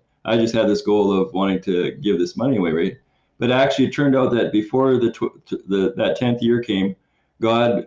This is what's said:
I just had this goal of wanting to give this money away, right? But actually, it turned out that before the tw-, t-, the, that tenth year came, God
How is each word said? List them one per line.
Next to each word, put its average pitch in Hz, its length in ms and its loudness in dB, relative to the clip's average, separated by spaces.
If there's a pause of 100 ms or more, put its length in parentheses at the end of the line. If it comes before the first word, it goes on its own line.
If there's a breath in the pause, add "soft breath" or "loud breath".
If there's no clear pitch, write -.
(260)
I 117 120 0
just 113 180 0
had 107 120 2
this 101 140 0
goal 104 320 2
of 92 200 0
wanting 95 280 0
to 87 300 -2 (100)
give 98 160 0
this 87 180 -2
money 123 220 0
away, 87 140 0
right? 85 260 -2 (400)
But 123 140 0
actually, 135 340 2
it - 80 -6
turned 139 220 0
out 127 160 2
that 113 200 0
before 127 460 2
the 113 140 0
tw-, - 340 -8
t-, - 220 -8
the, 95 300 0
that 110 180 0
tenth 120 260 -2
year 117 200 2
came, 95 340 -2 (460)
God 117 460 0